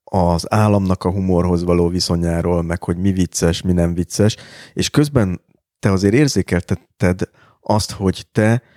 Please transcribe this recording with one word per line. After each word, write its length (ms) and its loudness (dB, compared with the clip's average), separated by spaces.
az 500 0
államnak 500 2
a 80 0
humorhoz 520 0
való 240 2
viszonyáról, 720 -2
meg 220 -6
hogy 140 -4
mi 140 0
vicces, 500 0
mi 100 0
nem 220 0
vicces, 420 0
és 160 -4
közben 520 0
te 120 0
azért 220 2
érzékeltetted 1080 0
azt, 300 -2
hogy 400 -4
te 300 2